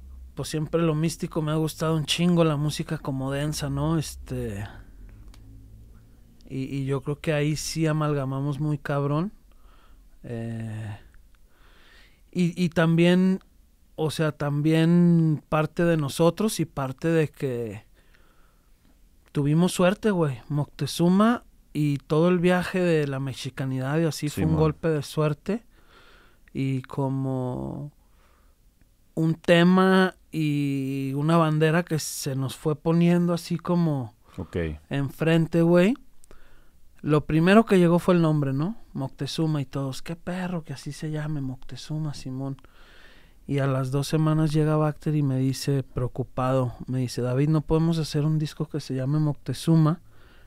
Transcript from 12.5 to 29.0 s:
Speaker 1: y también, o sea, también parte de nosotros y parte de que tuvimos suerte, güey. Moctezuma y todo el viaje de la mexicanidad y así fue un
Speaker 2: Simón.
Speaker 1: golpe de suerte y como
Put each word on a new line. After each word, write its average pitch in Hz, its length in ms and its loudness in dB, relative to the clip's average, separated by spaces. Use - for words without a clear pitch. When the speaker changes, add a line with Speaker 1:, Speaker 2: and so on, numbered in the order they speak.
Speaker 1:
y 170 60 2
también, 175 720 4
o 156 160 -2
sea, 156 200 -2
también 160 1160 4
parte 156 340 0
de 170 140 4
nosotros 170 640 0
y 147 40 -2
parte 135 440 -6
de 160 180 2
que 117 560 -6
tuvimos 156 420 2
suerte, 190 380 2
güey. 156 360 0
Moctezuma 170 960 0
y 147 240 -2
todo 160 320 2
el 180 100 2
viaje 180 400 0
de 160 280 2
la 135 120 -4
mexicanidad 135 800 -4
y 165 60 2
así 147 240 -4
fue 190 140 -2
un 165 60 2
Speaker 2:
Simón. 156 120 2
Speaker 1:
golpe 156 280 0
de 151 140 0
suerte 156 600 -4
y 135 300 -2
como 135 1080 -4